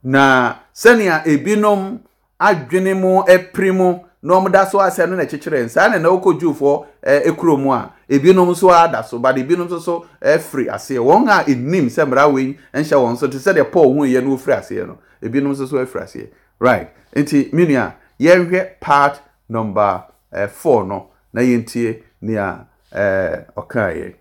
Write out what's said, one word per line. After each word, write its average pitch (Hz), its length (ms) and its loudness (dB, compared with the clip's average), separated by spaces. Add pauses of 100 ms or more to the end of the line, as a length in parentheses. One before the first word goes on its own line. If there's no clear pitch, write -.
Na 131 520 2 (200)
sɛnea 196 500 2
ebinom 196 760 0 (400)
adwene 185 580 0
mu, 185 260 2
apiri 185 500 2
mu, 180 260 0 (200)
na 170 140 0
wɔn 190 160 2
da 190 140 4
so 196 140 -2
asɛ 185 300 0
no 185 60 -6
na 170 100 -4
kyekyere, 139 460 -6
saa 180 180 2
na 220 100 0
na 160 100 0
wokɔ 185 320 2
Jewfoɔ, 143 460 -2 (180)
eh, 143 260 2
ekuro 156 260 0
mu 135 140 -2
a, 123 220 -4 (180)
ebinom 175 380 4
nso 175 240 4
ada 165 320 2
so, 120 160 -10
but 131 160 2
ebinom 170 320 -2
nso 170 120 -8
so, 170 260 -6 (140)
eh, 151 180 2
firi 135 280 -6
aseɛ. 120 320 -8
Wɔn 175 300 4
a 185 200 2
enim 139 380 0
sɛ 151 180 0
mmara 139 280 2
wei 135 260 -4 (160)
nhyɛ 151 220 -2
wɔn 120 200 0
so, 139 120 -4
te 135 80 -6
sɛ 185 180 0
deɛ 147 160 2
Paul 143 240 4
hu 147 60 0
yɛ 127 240 0
no 135 120 -2
ofiri 131 220 -2
aseɛ 95 300 -10
no, - 100 -18 (240)
ebinom 139 320 -4
nso 135 140 -8
so 143 80 -6
afiri 127 260 -6
aseɛ. - 260 -18 (300)
Right. 107 320 -2 (240)
Nti, 143 380 -2
me 170 140 2
nua, 123 280 -2 (240)
yɛnhwɛ 180 640 0
part 143 400 0 (280)
number, 104 560 -2 (280)
eh, 101 160 -6
four 113 360 0
no, 95 260 -10 (220)
na 113 100 -2
yɛntie 117 600 -2 (180)
nea, 104 460 -6 (260)
eh, 95 520 -4 (120)
ɔkaeɛ. 90 640 -8